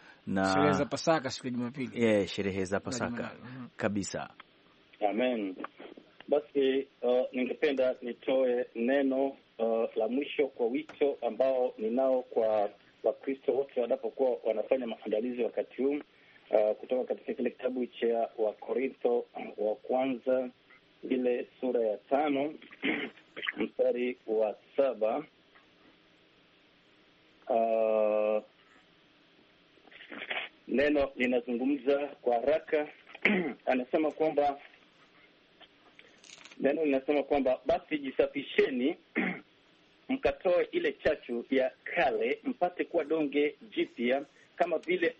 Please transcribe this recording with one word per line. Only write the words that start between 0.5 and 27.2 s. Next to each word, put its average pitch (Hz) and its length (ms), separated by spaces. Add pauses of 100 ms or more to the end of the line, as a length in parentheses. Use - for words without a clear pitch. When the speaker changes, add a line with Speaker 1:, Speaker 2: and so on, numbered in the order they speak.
Speaker 2:
Sherehe 95 180
za 95 120
Pasaka 147 460
siku - 160
ya 123 60
Jumapili. 120 520
Speaker 1:
Eh, 104 240
sherehe 95 360
za 95 120
Speaker 2:
Na 95 40
Speaker 1:
Pasaka. 101 300
Speaker 2:
Jumatatu. - 340
Mhm. 127 220 (100)
Speaker 1:
Kabisa. 101 540 (800)
Speaker 3:
Amen. 110 440 (720)
Basi, 135 580 (160)
uh, 123 300
ningependa 127 680
nitoe 123 720
neno, 135 520 (320)
uh, 113 380
la 110 120
mwisho 139 400
kwa - 180
wito 139 560
ambao 127 560
ninao 127 440
kwa 107 480 (320)
Wakristo 135 500
wote 131 280
wanapokuwa 123 640
wanafanya 113 420
maandalizi 117 560
wakati 107 400
huu, 143 140 (540)
uh, 107 260
kutoka 127 280
katika - 300
kile 117 160
kitabu 127 360
cha 117 420 (100)
Wakorintho 120 840 (340)
wa 104 160
kwanza, 127 760 (600)
ile 123 360 (140)
sura 123 200
ya 107 160
tano, 143 580 (520)
<clears throat> - 520
mstari 123 680
wa 107 300 (200)
saba. 127 480 (2250)